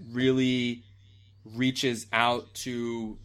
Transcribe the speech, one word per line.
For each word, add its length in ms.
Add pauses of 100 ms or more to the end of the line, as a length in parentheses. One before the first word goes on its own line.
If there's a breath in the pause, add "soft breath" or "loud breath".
(100)
really 720 (720 soft breath)
reaches 580
out 400
to 720